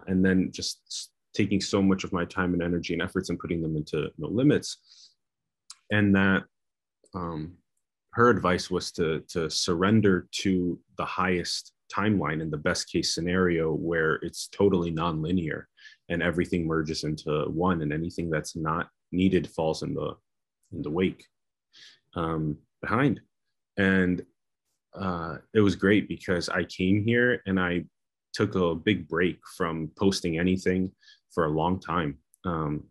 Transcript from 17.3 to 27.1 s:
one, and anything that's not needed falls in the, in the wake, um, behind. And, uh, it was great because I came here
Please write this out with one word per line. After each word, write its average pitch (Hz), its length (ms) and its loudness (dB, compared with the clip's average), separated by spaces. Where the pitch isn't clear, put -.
one, 85 340 0
and 73 120 -2
anything 85 360 -4
that's 76 260 -4
not 80 340 -4
needed 92 380 2
falls 80 320 -4
in 76 120 -6
the, 76 200 -4
in 76 80 -8
the 76 100 -6
wake, 90 340 -2
um, 80 420 -2
behind. 120 400 0
And, 95 460 2
uh, 85 440 -6
it 110 60 6
was 98 140 4
great 95 320 4
because 85 420 -4
I 87 160 -2
came 98 380 2
here 120 440 2